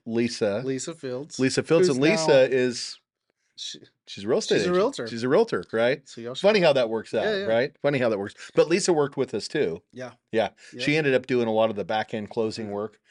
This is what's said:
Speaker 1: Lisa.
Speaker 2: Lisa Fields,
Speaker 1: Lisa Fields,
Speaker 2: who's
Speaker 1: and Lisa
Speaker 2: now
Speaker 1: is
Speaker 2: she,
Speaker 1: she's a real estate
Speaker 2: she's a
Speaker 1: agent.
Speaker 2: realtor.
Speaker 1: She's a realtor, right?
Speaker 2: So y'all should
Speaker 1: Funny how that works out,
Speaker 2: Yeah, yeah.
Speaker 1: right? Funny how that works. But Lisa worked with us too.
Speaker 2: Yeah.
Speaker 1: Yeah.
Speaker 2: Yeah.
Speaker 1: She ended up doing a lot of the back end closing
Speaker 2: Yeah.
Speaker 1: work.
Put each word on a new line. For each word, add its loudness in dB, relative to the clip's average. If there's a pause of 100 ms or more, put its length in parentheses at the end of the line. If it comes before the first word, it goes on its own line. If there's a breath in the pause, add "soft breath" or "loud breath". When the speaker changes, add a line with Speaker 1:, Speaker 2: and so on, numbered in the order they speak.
Speaker 1:
Lisa. -2
Speaker 2:
Lisa -6
Fields, -10
Speaker 1:
Lisa 0
Fields, 4
Speaker 2:
who's 0
Speaker 1:
and 2
Lisa 2
Speaker 2:
now 6 (220)
Speaker 1:
is -2 (560)
Speaker 2:
she, -14 (260)
Speaker 1:
she's -16
a -8
real 2
estate 0
Speaker 2:
she's 2
a 0
Speaker 1:
agent. 2
Speaker 2:
realtor. -2
Speaker 1:
She's -8
a 0
realtor, 2
right? 0
Speaker 2:
So -18
y'all -10
should -10
Speaker 1:
Funny 4
how 6
that 2
works -6
out, 0
Speaker 2:
Yeah, 0
yeah. -6
Speaker 1:
right? 0 (100)
Funny 0
how 2
that -2
works. -6 (200 loud breath)
But 4
Lisa 2
worked 2
with -4
us -6
too. -2 (100)
Speaker 2:
Yeah. -14 (180)
Speaker 1:
Yeah. 0 (220 loud breath)
Speaker 2:
Yeah. -12
Speaker 1:
She 2
ended 0
up 0
doing 0
a -2
lot 2
of -6
the -4
back -4
end -8
closing -4
Speaker 2:
Yeah. -8
Speaker 1:
work. -8 (100)